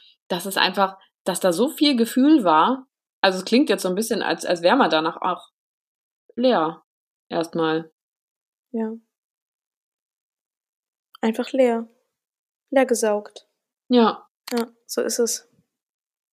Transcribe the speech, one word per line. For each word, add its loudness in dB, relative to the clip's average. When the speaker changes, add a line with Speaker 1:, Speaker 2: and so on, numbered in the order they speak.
Speaker 1:
dass -6
es -8
einfach, 0
dass -4
da 2
so 0
viel 0
Gefühl 4
war. 2
Also 0
es -10
klingt 2
jetzt -2
so -4
ein -4
bisschen, -4
als, -4
als -2
wär 4
man 4
danach 0
auch -6
leer. 0
Erstmal. -4
Speaker 2:
Ja. -6
Einfach -4
leer. 0
Leer 2
gesaugt. -4
Speaker 1:
Ja. 4
Speaker 2:
Ja, -2
so -4
ist -4
es. -4